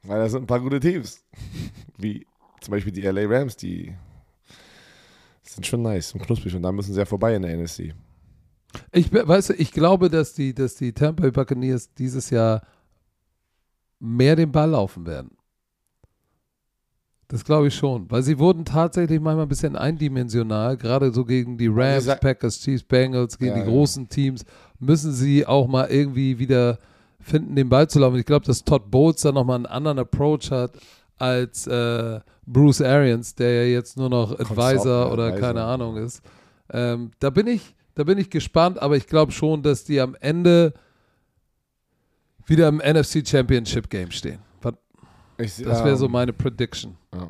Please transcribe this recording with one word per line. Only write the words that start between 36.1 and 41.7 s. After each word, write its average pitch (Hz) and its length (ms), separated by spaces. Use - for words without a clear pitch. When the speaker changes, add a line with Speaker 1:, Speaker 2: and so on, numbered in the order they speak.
Speaker 2:
Ähm, 120 400
da 139 100
bin 196 160
ich, 240 280
da 151 100
bin 190 140
ich 196 120
gespannt, 170 500
aber 143 160
ich 131 100
glaub 156 260
schon, 151 300
dass 143 220
die 139 160
am 127 200
Ende 170 520